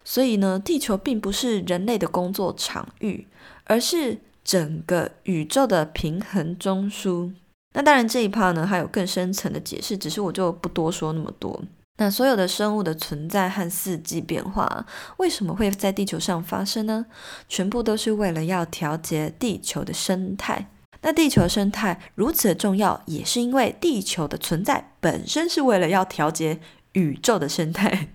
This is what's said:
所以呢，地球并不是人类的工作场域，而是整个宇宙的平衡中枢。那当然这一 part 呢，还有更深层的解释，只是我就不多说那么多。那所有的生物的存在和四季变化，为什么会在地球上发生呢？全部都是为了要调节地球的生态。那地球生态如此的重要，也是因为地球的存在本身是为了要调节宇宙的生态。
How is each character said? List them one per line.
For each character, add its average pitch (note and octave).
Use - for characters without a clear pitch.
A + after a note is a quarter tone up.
所 -
以 A3+
呢， F#3+
地 C#4
球 G#3
并 A3
不 G3
是 A3
人 F3+
类 A#3
的 F3+
工 F3+
作 F#3+
场 -
域， -
而 A3+
是 B3
整 D#3+
个 E3+
宇 D#3+
宙 G3+
的 F#3
平 D#3+
衡 F3
中 G3
枢。 F3
那 C#4+
当 D4
然 A#3+
这 A#3
一 G3+
part G3
呢， E3
还 G3
有 D3
更 F#3
深 F#3
层 G3
的 D3
解 -
释， -
只 D#3
是 F#3
我 F3+
就 F3+
不 E3+
多 E3
说 D#3
那 D#3+
么 -
多。 -
那 G#3
所 G#3
有 C4
的 F#3+
生 G#3
物 G#3+
的 E3
存 D#3
在 F#3+
和 F#3+
四 F3+
季 D#3+
变 D#3+
化， -
为 F#4
什 -
么 E3
会 G3+
在 G3
地 G3
球 F#3+
上 E3
发 F#3+
生 G#3+
呢？ A3
全 A3
部 A#3+
都 A3
是 A3
为 G#3
了 D#3+
要 F3
调 D#3+
节 D#3+
地 A3+
球 -
的 -
生 F#3
态。 -
那 D#4+
地 D#4
球 F3
生 G3+
态 F#3
如 A3+
此 -
的 F#3
重 F#3+
要， G3+
也 D#3+
是 -
因 A#3+
为 B3+
地 C#4+
球 E3+
的 -
存 E3
在 -
本 -
身 E4
是 E4
为 B3
了 F3+
要 F#3+
调 D#3+
节 D#3+
宇 D#3+
宙 A3+
的 D#3
生 D#3+
态。 F#3